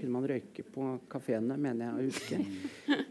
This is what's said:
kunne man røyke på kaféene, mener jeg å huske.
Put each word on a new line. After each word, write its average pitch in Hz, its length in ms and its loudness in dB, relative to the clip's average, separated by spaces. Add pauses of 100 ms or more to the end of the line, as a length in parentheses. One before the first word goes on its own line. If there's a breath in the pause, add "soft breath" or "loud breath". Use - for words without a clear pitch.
kunne 123 160 2
man 131 100 2
røyke - 460 -2
på 135 160 0 (240)
kaféene, 127 480 2
mener 120 240 2
jeg 117 80 -2
å 127 160 2
huske. - 920 0 (100)